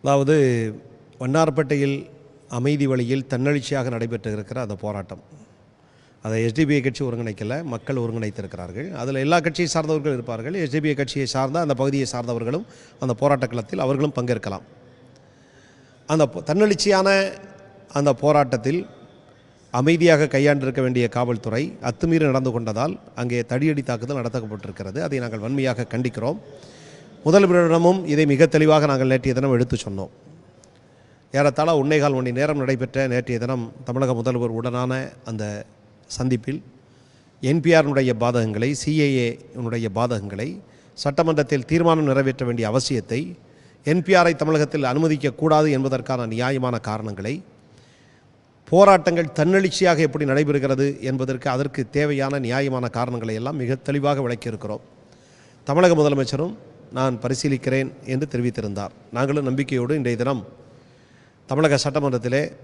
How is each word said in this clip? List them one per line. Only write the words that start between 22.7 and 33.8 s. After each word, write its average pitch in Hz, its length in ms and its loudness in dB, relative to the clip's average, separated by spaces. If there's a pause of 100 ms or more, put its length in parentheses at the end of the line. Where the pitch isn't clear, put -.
அங்கே 120 260 -2
தடியடி 139 420 -2
தாக்குதல் 120 340 -6
நடத்தப்பட்டிருக்கிறது. 107 840 -8
அதை 143 200 -4
நாங்கள் 113 200 -6
வன்மையாக 123 500 -2
கண்டிக்கிறோம். 123 500 -4 (880)
முதல்வரிடமும் 175 800 6
இதை 151 200 4
மிக 143 200 6
தெளிவாக 156 400 4
நாங்கள் 131 220 2
நேற்றைய 131 260 0
தினம் 131 200 0
எடுத்து 120 240 0 (120)
சொன்னோம். 98 200 -8 (1200)
ஏறத்தாழ 147 520 2
ஒன்னே 151 160 4
கால் 143 140 2
மணி 127 180 -2
நேரம் 147 260 -2
நடைபெற்ற 131 500 -2
நேற்றைய 123 320 -2
தினம் 123 320 -4 (120)